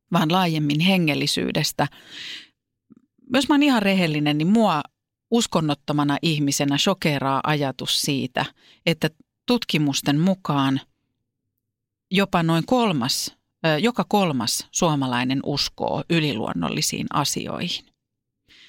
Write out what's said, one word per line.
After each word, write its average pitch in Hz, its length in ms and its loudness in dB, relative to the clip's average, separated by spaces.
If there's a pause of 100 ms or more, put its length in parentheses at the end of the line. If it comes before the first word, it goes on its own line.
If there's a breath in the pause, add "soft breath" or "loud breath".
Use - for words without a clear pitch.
(140)
vaan 170 180 2
laajemmin 156 480 2
hengellisyydestä. 151 1080 0 (1500 loud breath)
Jos 262 160 0
mä 302 40 4
oon 285 100 4
ihan 254 180 4
rehellinen, 156 560 2
niin 156 100 2
mua 196 340 4 (500)
uskonnottomana 147 920 0
ihmisenä 143 560 0
shokeraa 135 680 0
ajatus 143 580 -2
siitä, 135 440 -4 (400 soft breath)
että 160 240 0 (360)
tutkimusten 151 720 0
mukaan 143 640 0 (1300)
jopa 185 320 2
noin 165 220 2
kolmas, 190 680 0 (300)
ö, 156 120 2
joka 214 300 0
kolmas 151 640 0
suomalainen 131 720 0
uskoo - 640 -4
yliluonnollisiin - 1040 -2
asioihin. - 720 -6 (840 soft breath)